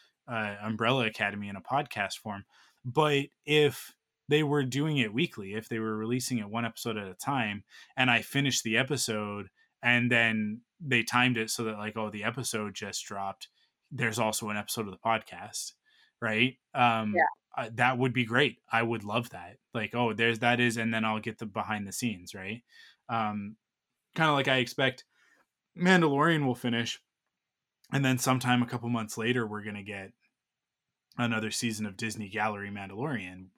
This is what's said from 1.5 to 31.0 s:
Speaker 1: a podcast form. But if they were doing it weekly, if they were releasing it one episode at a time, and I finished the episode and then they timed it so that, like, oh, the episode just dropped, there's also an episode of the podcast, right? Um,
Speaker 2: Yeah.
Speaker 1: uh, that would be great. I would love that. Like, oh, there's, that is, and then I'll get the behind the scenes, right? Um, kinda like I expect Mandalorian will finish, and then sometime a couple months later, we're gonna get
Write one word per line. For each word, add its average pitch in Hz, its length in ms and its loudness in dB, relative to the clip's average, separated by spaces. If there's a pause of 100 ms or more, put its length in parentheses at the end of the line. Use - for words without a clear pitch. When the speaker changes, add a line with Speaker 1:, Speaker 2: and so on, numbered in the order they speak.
Speaker 1:
a 95 60 -10
podcast 131 560 -2
form. 101 260 -8 (400)
But 143 420 2 (200)
if 147 480 4 (340)
they 151 140 4
were 143 220 2
doing 143 340 0
it 107 160 2
weekly, 107 400 -2
if 110 140 -6
they 117 100 -2
were 110 180 -2
releasing 120 420 -2
it 104 120 -6
one 113 140 -2
episode 113 320 -6
at 101 120 -6
a 90 60 -12
time, 110 500 -2 (320)
and 131 140 4
I 117 120 6
finished 139 420 0
the 110 120 0
episode 107 720 -2 (340)
and 120 300 4
then 113 480 2 (200)
they 127 220 2
timed 123 340 4
it 110 140 -2
so - 140 -4
that, 107 140 -4
like, 107 180 -8
oh, 107 140 -4
the 104 140 -8
episode 110 500 -4
just 101 300 -10
dropped, 98 440 -10 (420)
there's 117 280 -2
also 110 300 0
an 104 80 -4
episode 104 300 -6
of 95 60 -10
the 95 60 -16
podcast, 107 720 -4 (480)
right? 113 360 2 (160)
Um, 113 440 2
Speaker 2:
Yeah. 156 80 4 (400)
Speaker 1:
uh, 120 100 -10
that 127 240 2
would 127 160 2
be 123 100 0
great. 120 340 2 (120)
I 113 120 2
would 113 220 -2
love 113 260 -4
that. 87 280 -16 (160)
Like, 110 200 -4
oh, 120 200 2
there's, 113 240 2
that 120 220 4
is, 120 180 4
and 113 160 0
then 110 100 0
I'll 110 160 0
get 110 180 -8
the 113 80 -8
behind 104 400 -4
the 92 60 -10
scenes, 95 420 -6
right? 101 280 -10 (460)
Um, 107 480 -4 (580)
kinda 160 180 4
like 139 160 2
I 131 100 4
expect 127 460 0 (720)
Mandalorian 160 680 6
will 123 80 2
finish, 117 460 -2 (920)
and 139 120 2
then 127 140 4
sometime 123 440 4
a 120 40 0
couple 120 220 -6
months 113 300 -4
later, 117 280 2
we're 104 180 -8
gonna 104 180 -10
get 98 300 -12 (1080)